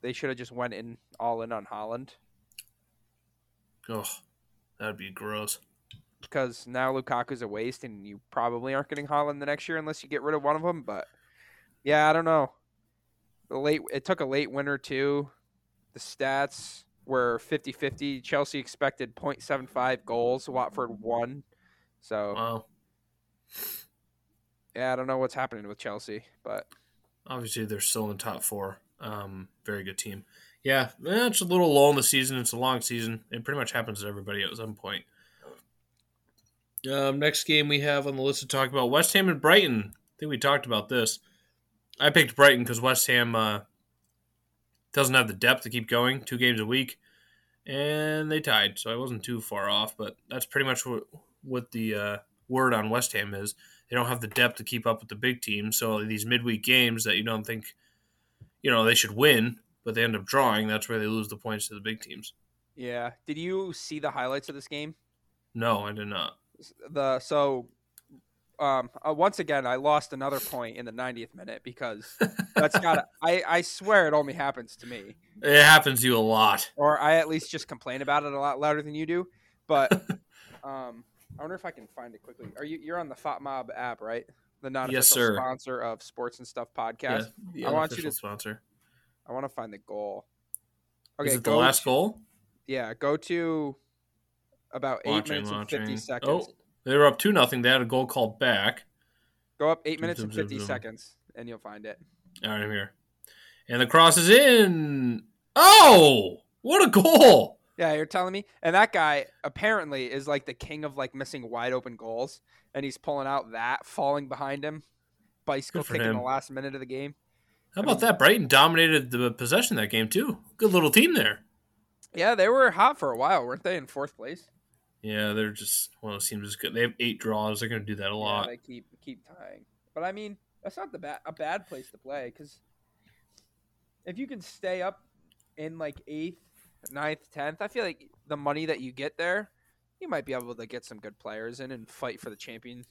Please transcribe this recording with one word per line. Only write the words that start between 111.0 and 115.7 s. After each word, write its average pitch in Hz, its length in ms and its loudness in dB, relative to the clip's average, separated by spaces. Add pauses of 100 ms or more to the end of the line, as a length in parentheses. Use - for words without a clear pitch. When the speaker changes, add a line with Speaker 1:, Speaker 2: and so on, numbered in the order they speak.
Speaker 1:
missing 135 340 -12
wide 120 240 -4
open 123 240 -6
goals. 117 440 -8 (340)
And 139 100 -6
he's 131 140 -8
pulling 143 280 -4
out 135 260 -4
that, 117 340 -4
falling 139 420 -4
behind 139 360 -8
him, 151 180 -10 (640)
bicycle 139 340 -4